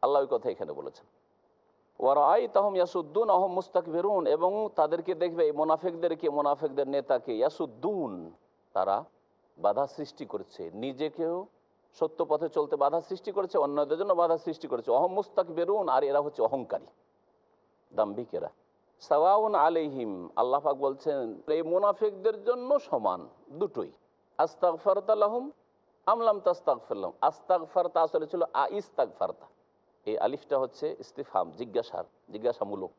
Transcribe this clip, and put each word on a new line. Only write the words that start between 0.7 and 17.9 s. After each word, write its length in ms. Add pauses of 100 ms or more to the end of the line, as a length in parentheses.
বলেছেন, 340 (920)
"ওয়ারাআইতাহুম 760
ইয়াসুদ্দুন 540
ওয়া 100
হুম 140
মুস্তাকবিরুন", 760
এবং 480
তাদেরকে 400
দেখবে, 300
এই 60
মুনাফিকদেরকে, 800
মুনাফিকদের 600
নেতাকে, 440
ইয়াসুদ্দুন, 1000 (420)
তারা 300 (540)
বাধা 300
সৃষ্টি 380
করছে, 480
নিজেকেও 720 (540)
সত্য 260
পথে 240
চলতে 260
বাধা 260
সৃষ্টি 300
করেছে, 260
অন্যদের 400
জন্য 160
বাধা 240
সৃষ্টি 300
করেছে, 240
অহম 220
মুস্তাকবিরুন, 760
আর 140
এরা 180
হচ্ছে 200
অহংকারী, 440 (1080)